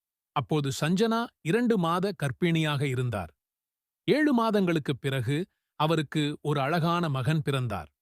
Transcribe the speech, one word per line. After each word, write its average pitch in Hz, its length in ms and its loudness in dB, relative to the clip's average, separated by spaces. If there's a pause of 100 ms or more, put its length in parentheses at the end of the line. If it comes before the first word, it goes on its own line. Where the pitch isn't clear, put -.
(320)
அப்போது 143 400 -2 (100)
சஞ்சனா 220 440 0 (160)
இரண்டு 226 360 0
மாத 180 360 0 (100)
கர்ப்பிணியாக 151 580 0
இருந்தார். 123 560 -4 (680)
ஏழு 294 280 4
மாதங்களுக்குப் 190 680 2
பிறகு 135 440 -2 (300)
அவருக்கு 156 680 0
ஒரு 147 200 -2
அழகான 170 480 0
மகன் 139 320 0
பிறந்தார். 120 600 -4